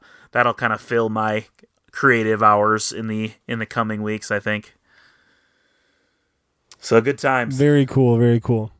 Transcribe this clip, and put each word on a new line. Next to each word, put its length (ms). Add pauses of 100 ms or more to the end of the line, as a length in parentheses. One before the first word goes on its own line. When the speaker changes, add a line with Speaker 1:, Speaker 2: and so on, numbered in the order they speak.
(320)
Speaker 1:
that'll 220
kinda 240
fill 320
my 360 (460)
creative 520
hours 480
in 160
the, 240 (160)
in 120
the 60
coming 380
weeks, 260
I 100
think. 360 (2000)
So 200
good 160
times. 400
Speaker 2:
Very 280
cool, 320
very 220
cool. 400